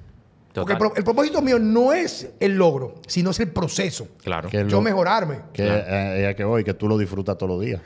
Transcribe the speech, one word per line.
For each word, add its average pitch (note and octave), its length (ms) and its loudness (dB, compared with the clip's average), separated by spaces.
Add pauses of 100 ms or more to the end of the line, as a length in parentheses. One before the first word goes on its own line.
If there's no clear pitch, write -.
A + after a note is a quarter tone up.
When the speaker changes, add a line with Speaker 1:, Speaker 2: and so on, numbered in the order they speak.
(540)
Speaker 1:
Porque F#3 200 -2
el F#3+ 40 -2
Speaker 2:
Total. G#3+ 140 2
Speaker 1:
pro-, - 60 -4
el G#3 60 -2
propósito C#4+ 380 2
mío C4 180 2
no A#3 340 4
es - 360 -4 (100)
el G3 180 2
logro, C3+ 380 2 (120)
sino F3 220 0
es F3 100 -2
el A3 120 0
proceso. E3+ 560 -4 (160)
Speaker 2:
Claro. E2+ 260 -4
Speaker 3:
Que G#2 80 0
Speaker 1:
Yo G#2 80 2
Speaker 3:
lo G3 160 2
Speaker 1:
mejorarme. F#3+ 560 0 (160)
Speaker 3:
que, G2 100 -2
Speaker 2:
Claro. G#2 240 2
Speaker 3:
eh, G2 360 0
eh, G2 40 2
a G2 80 -2
que G#2 80 -6
voy, A2 220 0
que G2 80 -2
tú G#2 160 -2
lo G#2+ 80 4
disfrutas G2 400 -2
todos F#2 200 -4
los F#2+ 80 -2
días. A2+ 200 -4